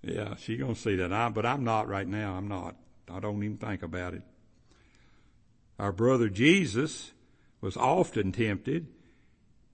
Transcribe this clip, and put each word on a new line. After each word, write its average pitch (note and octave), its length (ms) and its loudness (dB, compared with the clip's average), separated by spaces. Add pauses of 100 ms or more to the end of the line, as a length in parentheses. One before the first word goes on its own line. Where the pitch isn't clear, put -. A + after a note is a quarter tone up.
Yeah, A2 300 -6
she A2+ 220 -8
gonna B2+ 180 -4
see G2+ 220 0
that. F2+ 160 0
I, A#2 160 0
but A2 160 -2
I'm C3 180 0
not A2+ 240 2
right G2 180 -2
now. G2+ 280 -4
I'm G2 160 -6
not. F#2 260 -8 (340)
I F#2 120 -10
don't G#2 200 -4
even G#2 140 -4
think G#2 280 -2
about F2 300 -6
it. F#2 100 -10 (1600)
Our G2+ 140 -2
brother A#2 340 4
Jesus C3+ 880 4 (480)
was G2 160 -4
often B2 560 2
tempted, A#2 540 -2 (880)